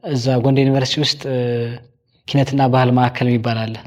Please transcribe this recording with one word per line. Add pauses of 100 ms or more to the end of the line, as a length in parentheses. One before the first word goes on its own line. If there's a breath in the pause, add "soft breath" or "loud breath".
እዛ
ጎንደር
ዩኒቨርሲቲ
ውስጥ፣
እ፣ (500)
ኪነትና
ባህል
ማዕከል
የሚባል
አለ። (100)